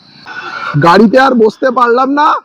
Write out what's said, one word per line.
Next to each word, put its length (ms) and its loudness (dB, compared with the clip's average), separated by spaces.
গাড়িতে 360 4
আর 160 2
বসতে 360 0
পারলাম 400 0
না, 240 0